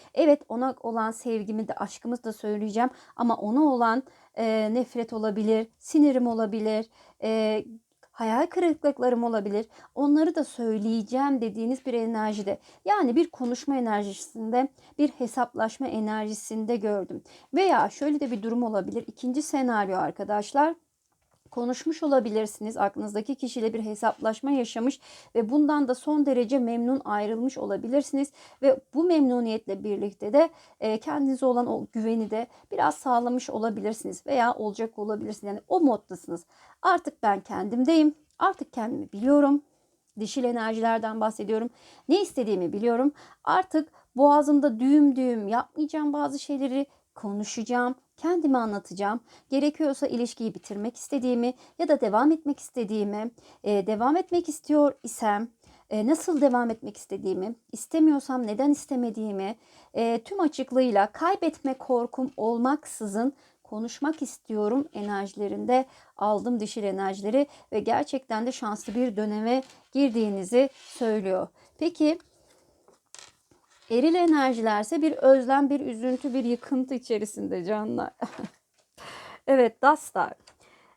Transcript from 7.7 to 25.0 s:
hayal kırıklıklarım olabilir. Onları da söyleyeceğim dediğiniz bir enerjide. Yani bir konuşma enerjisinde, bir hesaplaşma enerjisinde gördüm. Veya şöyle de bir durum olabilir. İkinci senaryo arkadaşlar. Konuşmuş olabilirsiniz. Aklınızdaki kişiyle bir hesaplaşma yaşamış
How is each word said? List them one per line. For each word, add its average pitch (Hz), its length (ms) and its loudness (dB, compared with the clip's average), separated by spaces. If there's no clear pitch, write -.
hayal 233 320 0
kırıklıklarım 285 800 2
olabilir. 214 420 -2
Onları 302 400 4
da 311 100 0
söyleyeceğim 226 960 -2
dediğiniz 226 460 -4
bir 254 80 -2
enerjide. 220 640 -2
Yani 359 320 2
bir 320 140 2
konuşma 254 460 -4
enerjisinde, 220 920 -2
bir 294 100 4
hesaplaşma 240 800 -4
enerjisinde 214 920 -4
gördüm. 208 460 -4
Veya 302 360 4
şöyle 294 300 -2
de 269 100 -4
bir 214 120 -4
durum 233 200 -2
olabilir. 214 440 -4
İkinci 254 360 -4
senaryo 226 540 -2
arkadaşlar. 208 800 0
Konuşmuş 247 480 -4
olabilirsiniz. 220 760 0
Aklınızdaki 208 580 -4
kişiyle 226 400 -4
bir 226 100 -6
hesaplaşma 220 640 -2
yaşamış 247 500 -2